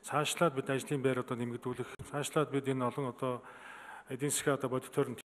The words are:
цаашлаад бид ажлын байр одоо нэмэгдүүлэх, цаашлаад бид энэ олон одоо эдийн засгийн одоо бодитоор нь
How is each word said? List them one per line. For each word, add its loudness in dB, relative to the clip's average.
цаашлаад 4
бид -2
ажлын 0
байр 2
одоо -2
нэмэгдүүлэх, -4
цаашлаад 0
бид 0
энэ 2
олон 0
одоо -4
эдийн 0
засгийн 4
одоо 0
бодитоор 2
нь -6